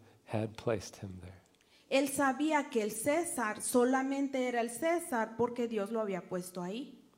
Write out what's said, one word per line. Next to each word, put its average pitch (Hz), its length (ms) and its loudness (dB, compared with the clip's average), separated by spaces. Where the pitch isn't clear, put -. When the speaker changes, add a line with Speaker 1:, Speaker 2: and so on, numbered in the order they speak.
Speaker 1:
had 107 320 -2
placed - 400 -4
him 95 240 -10
there. 90 120 -14
Speaker 2:
Él 277 200 2
sabía 285 600 2
que 226 140 0
el 208 80 0
César 262 720 0
solamente 262 880 2
era 240 140 0
el 240 80 0
César 262 680 0
porque 240 300 0
Dios 214 240 -2
lo 226 100 0
había 190 200 -2
puesto 180 400 -6
ahí. 208 320 -6